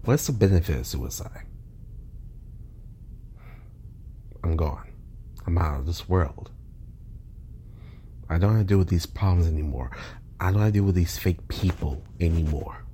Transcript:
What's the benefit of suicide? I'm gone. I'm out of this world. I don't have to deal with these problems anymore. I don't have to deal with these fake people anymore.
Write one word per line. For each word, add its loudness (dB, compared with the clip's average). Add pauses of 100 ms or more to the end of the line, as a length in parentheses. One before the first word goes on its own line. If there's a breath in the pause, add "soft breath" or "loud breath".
What's 4
the 0
benefit 6
of -4
suicide? -6 (3000 loud breath)
I'm 2
gone. -2 (580)
I'm 2
out 2
of -4
this -6
world. 0 (1800 loud breath)
I 2
don't 6
have 6
to 4
deal 6
with 6
these 4
problems 4
anymore. 0 (500 loud breath)
I 2
don't 4
have 6
to 4
deal 6
with 6
these 4
fake 0
people 0 (180)
anymore. 2